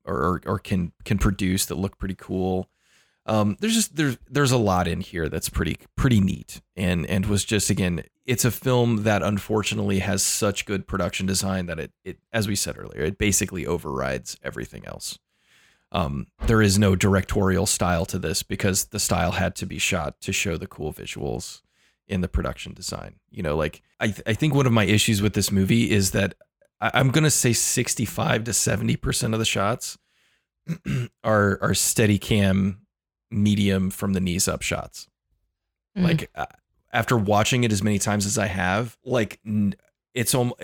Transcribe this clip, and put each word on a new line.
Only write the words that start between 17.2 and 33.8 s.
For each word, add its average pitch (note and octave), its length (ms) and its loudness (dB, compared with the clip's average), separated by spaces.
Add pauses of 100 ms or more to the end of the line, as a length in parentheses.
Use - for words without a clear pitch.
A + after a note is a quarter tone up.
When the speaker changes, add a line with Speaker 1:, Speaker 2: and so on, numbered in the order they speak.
Speaker 1:
style F2 400 0
to - 120 -6
this E2 240 -4
because F#2+ 440 -2
the G#2 140 -8
style F2 320 0
had F#2 240 -2
to F#2+ 100 -8
be - 120 -10
shot D2+ 420 -4
to F#2+ 120 -6
show F2+ 240 -2
the C2+ 100 -8
cool D2+ 260 -8
visuals - 720 -8 (460)
in F#2+ 120 -2
the F2 80 -2
production - 460 -4
design. - 420 -12 (140)
You - 120 -12
know, D2+ 140 0
like, D#2 260 -2 (160)
I A#2 100 -2
th-, - 180 -6
I A#2 80 0
think D3 200 0
one C#3 120 4
of A#2+ 60 4
my A2 120 4
issues G#2 380 4
with G#2 120 2
this G2+ 160 0
movie G2+ 400 4
is G2 200 2
that G2+ 240 0 (460)
I, A2 140 0
I'm C3+ 160 4
gonna D#3 200 4
say B2 220 2
sixty-five A2+ 920 -2
to A#2 80 -6
seventy A2+ 440 0
percent A#2+ 360 -2
of A2 60 0
the A2+ 80 0
shots G#2 500 -2 (680)
<clears throat> - 0 - (580)
are, G#2 380 4
are G#2+ 100 2
Steadicam G2 1080 2 (520)
medium G2+ 600 2